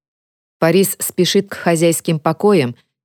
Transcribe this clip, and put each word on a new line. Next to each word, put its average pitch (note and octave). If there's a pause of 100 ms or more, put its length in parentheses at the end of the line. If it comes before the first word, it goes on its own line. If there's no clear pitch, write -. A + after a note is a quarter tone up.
(600)
Парис F#3
спешит G3
к -
хозяйским E3
покоям D#3+ (280)